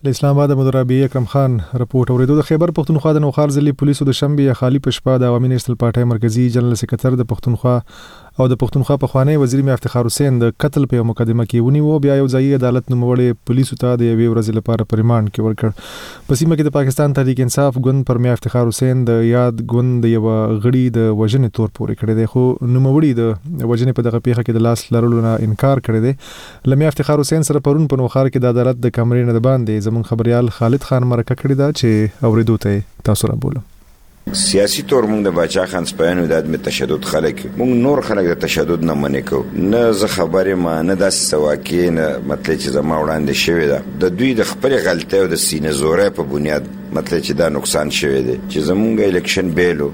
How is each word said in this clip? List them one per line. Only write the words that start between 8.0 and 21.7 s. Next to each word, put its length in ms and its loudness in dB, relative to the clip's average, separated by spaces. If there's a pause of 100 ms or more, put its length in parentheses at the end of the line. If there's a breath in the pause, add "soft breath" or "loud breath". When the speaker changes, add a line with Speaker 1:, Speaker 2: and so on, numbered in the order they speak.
Speaker 1:
او 100 4
د 100 0
پښتونخوا 400 0
پخوانی 400 2
وزیر 240 2
میا 120 2
افتخار 320 -2
حسین 340 0
د 80 2 (120)
قتل 280 0
په 80 0
یو 100 0
مقدمه 360 0
کې 200 0
ونیو. 400 2
بیا 140 4
یو 140 2
ځایي 260 2
عدالت 340 0
نوموړی 440 2 (120)
پولیسو 340 0
ته 80 2 (100)
د 80 2
یوې 240 2
ورځې 260 0
لپاره 320 -2
په 100 0
ریمانډ 320 2
کې 140 -4
ورکړ. 220 -2 (600 loud breath)
په 120 2
سیمه 160 2
کې 120 2
د 80 -6
پاکستان 420 0
تحریک 260 2
انصاف 320 0 (100)
ګوند 240 0
پر 160 2
میا 120 2
افتخار 320 0
حسین 380 0
د 200 4
یاد 340 2 (100)
ګوند 340 2
د 80 4
یوه 220 2 (280)
غړي 340 2
د 120 2 (100)
وژنې 380 0
تور 200 -2